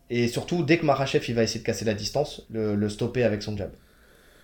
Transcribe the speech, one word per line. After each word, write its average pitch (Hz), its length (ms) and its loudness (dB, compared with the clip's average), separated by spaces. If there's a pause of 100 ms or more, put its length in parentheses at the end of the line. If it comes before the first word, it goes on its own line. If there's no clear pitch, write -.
Et 120 200 0
surtout, 165 340 -2
dès 156 140 4
que - 80 -2
Makhachev, 139 420 2
il 120 80 -4
va 117 80 4
essayer 113 160 0
de - 60 -12
casser 110 200 -2
la 113 80 2
distance, 104 560 -4
le, 107 260 0
le 104 140 2
stopper 120 340 0
avec 104 200 2
son 107 140 -6
jab. 98 140 -6 (720)